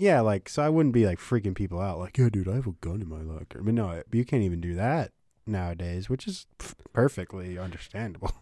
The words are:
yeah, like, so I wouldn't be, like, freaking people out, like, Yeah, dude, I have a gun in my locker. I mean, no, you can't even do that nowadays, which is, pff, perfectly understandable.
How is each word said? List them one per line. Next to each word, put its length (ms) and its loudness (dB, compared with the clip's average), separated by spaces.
yeah, 200 6
like, 280 2
so 140 -2
I 60 4
wouldn't 240 4
be, 140 8
like, 120 2
freaking 360 0
people 260 -2
out, 180 -2
like, 180 -8
Yeah, 140 6
dude, 180 0
I 60 -2
have 120 -2
a 60 -4
gun 300 -6
in 60 -8
my 120 -10
locker. 380 -10
I 40 -8
mean, 120 2
no, 280 -2
you 120 2
can't 180 2
even 180 0
do 140 -4
that 380 -2
nowadays, 640 -4
which 180 -4
is, 200 -10
pff, 160 -14
perfectly 680 -2
understandable. 840 -8